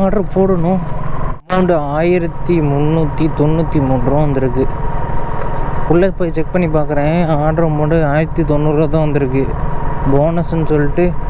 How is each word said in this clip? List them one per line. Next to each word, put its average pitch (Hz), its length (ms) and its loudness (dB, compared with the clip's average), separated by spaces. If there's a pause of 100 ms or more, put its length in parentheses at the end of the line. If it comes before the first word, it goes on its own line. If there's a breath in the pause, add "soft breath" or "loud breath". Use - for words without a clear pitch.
ஆர்டர் 196 320 0
போடணும்? 185 480 0 (640)
அமௌண்ட் 185 260 0 (220)
ஆயிரத்தி 170 600 0 (160)
முன்னூத்தி 151 540 0 (140)
தொண்ணூத்தி 156 480 0
மூணு 131 220 0
ரூபா 143 160 2
வந்திருக்கு. 131 400 0 (1300)
உள்ள 180 160 4 (100)
போய் 170 180 -2
செக் 151 160 -2
பண்ணி 175 240 0
பார்க்குறேன், 147 400 0 (280)
ஆர்டர் 160 240 0
அமௌண்ட் 151 280 0 (140)
ஆயிரத்தி 160 400 0
தொண்ணூறு 147 280 2
ரூபா 156 160 2
தான் 160 120 2
வந்திருக்கு. 135 360 0 (720)
போனஸ்ன்னு 165 600 0
சொல்லிட்டு 147 340 2 (220)